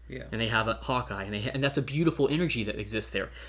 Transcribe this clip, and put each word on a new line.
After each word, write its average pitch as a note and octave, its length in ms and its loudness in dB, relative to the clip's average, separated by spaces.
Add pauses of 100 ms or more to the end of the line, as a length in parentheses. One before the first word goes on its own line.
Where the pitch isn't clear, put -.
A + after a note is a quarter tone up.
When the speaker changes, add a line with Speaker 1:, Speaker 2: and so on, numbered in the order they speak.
Speaker 1:
Yeah. B2+ 220 -10
Speaker 2:
And A2 80 -2
they A2+ 100 2
have A2 200 4
a A2+ 60 4
Hawkeye, A#2+ 500 -2
and G#2 80 -6
they G#2 80 -2
ha-, B2 140 -2
and C3+ 100 0
that's C#3 140 2
a C#3 40 2
beautiful C#3+ 460 2
energy D3 360 2
that G#2 140 -4
exists G#2+ 320 -2
there. F#2+ 200 -2 (180)